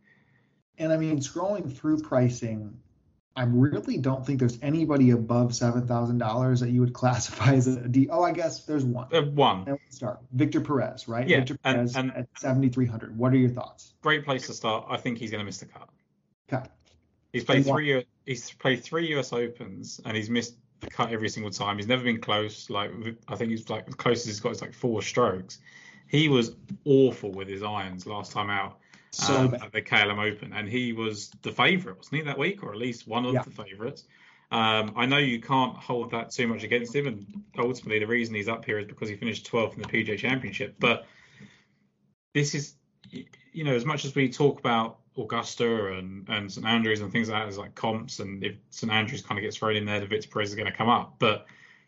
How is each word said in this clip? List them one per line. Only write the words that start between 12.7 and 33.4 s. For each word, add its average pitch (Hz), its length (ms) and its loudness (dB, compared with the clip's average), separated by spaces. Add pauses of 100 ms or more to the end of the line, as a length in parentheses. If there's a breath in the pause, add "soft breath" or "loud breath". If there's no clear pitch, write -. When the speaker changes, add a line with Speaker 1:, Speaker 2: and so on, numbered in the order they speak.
Speaker 1:
hundred. 110 320 -6
What 127 160 4
are 135 60 8
your 127 100 6
thoughts? - 540 -6
Speaker 2:
Great 151 240 2
place - 220 -2
to 113 40 -10
start. 110 380 -2
I 127 80 -2
think 120 180 -2
he's 110 140 -8
gonna 104 140 -4
miss 95 160 -10
the - 40 -16
cut. - 240 -20 (640)
Speaker 1:
Okay. 123 160 -4 (640)
Speaker 2:
He's 120 120 -2
played 131 140 4
Speaker 1:
And 139 100 6
why? 135 80 4
Speaker 2:
three 151 120 0
U-, 131 160 2 (220)
he's 123 240 -8
played 127 340 0
three 165 240 -2
U 151 100 0
S 123 140 -4
Opens, 113 720 -6
and 110 100 -6
he's 107 140 -2
missed 117 280 -2 (240)
the - 100 -12
cut 117 200 -2
every 110 200 -2
single 107 200 -8
time. 101 280 -4
He's 104 100 -6
never 123 160 0
been 113 160 0
close. 107 480 -4
Like, 104 220 -4 (380)
I 107 80 -8
think 113 140 -2
he's, 110 200 -6
like, 110 160 -6
the 127 80 -12
closest 117 320 0
he's 104 140 -6
got 117 120 -2
is, 104 80 -8
like, - 140 -12
four 113 260 -2
strokes. 98 580 0 (480 loud breath)
He 151 220 2
was 123 260 4 (300)
awful 131 480 6
with 98 160 -8
his 98 140 -8
irons 95 440 -6
last 104 260 -10
time 101 180 -2
out, 98 300 -4 (320 soft breath)
Speaker 1:
So - 220 0
Speaker 2:
um, 131 180 4
Speaker 1:
bad. 117 100 -6
Speaker 2:
at 107 100 -16
the 110 80 -2
K 110 220 2
L 101 80 2
M 101 80 -2
Open, 104 340 -4
and 104 160 -8
he 120 240 -4
was 110 380 -6 (100)
the - 120 -8
favourite, 180 440 2
wasn't - 200 -8
he, 156 60 -2
that 139 160 -6
week, 190 240 -4
or 104 100 -12
at 104 60 -12
least 117 300 -8
one 120 160 0
of 127 80 0
Speaker 1:
Yeah. 127 100 2